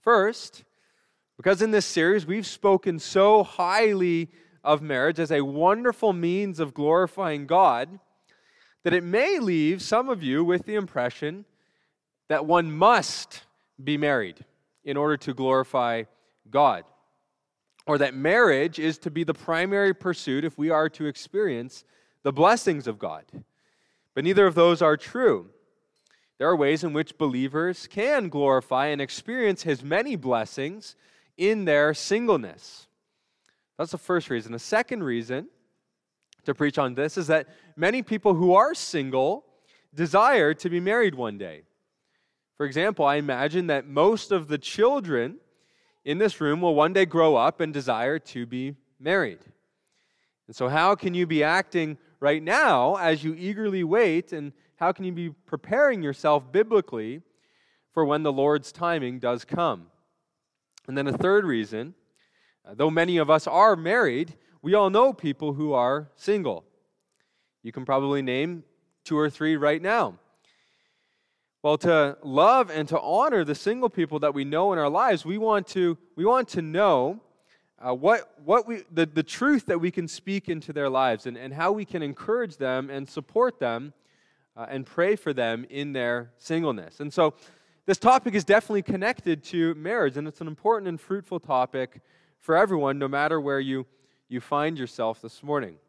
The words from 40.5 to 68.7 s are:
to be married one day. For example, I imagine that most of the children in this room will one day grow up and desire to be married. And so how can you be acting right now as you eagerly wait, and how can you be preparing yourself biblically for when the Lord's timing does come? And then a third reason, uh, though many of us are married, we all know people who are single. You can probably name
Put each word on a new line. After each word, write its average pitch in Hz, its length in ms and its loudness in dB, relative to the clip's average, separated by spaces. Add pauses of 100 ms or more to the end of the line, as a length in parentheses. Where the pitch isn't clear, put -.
to 175 160 -6
be 175 100 -2
married 202 340 0
one 113 220 -6
day. 82 280 -14 (920)
For 147 80 -4
example, 160 400 -2
I 143 120 2
imagine 147 500 -2
that 139 200 -2
most 175 460 2
of 160 160 -2
the 151 80 -4
children 190 840 -2 (680)
in 147 100 -4
this 202 240 0
room 156 220 0
will 170 120 2
one 156 200 4
day 190 100 4
grow 160 320 4
up 127 240 2
and 156 100 -2
desire 131 480 -4
to 120 280 -10
be 131 300 -10 (220)
married. 143 420 -4 (1080)
And 117 100 -20
so 127 120 -2
how 165 260 4
can 190 180 -4
you 180 140 0
be 156 180 2
acting 165 540 -2 (200)
right 151 240 0
now 180 540 2
as 160 260 0
you 160 120 -6
eagerly 190 500 -4
wait, 175 480 0
and 147 220 -12 (220)
how 175 160 0
can 190 120 -8
you 180 80 -6
be 170 160 -8
preparing 208 760 -2
yourself 143 480 0
biblically 170 720 0 (720)
for 165 100 0
when 147 200 0
the 151 100 0
Lord's 143 400 0
timing 156 460 -4
does 120 260 -4
come? 131 440 -4 (1000)
And 131 80 -8
then 139 100 -2
a 135 100 -4
third 196 280 2
reason, 113 500 -6 (720)
uh, 98 80 -20
though 143 160 0
many 170 280 2
of 151 100 2
us 156 180 4
are 190 300 6
married, 165 580 -2 (280)
we 175 100 0
all 202 160 4
know 233 240 4
people 147 400 -6
who 147 220 -4
are 135 420 0
single. 165 480 -4 (1000)
You 113 100 -14
can 131 120 -10
probably 139 380 0
name 147 420 -4 (400)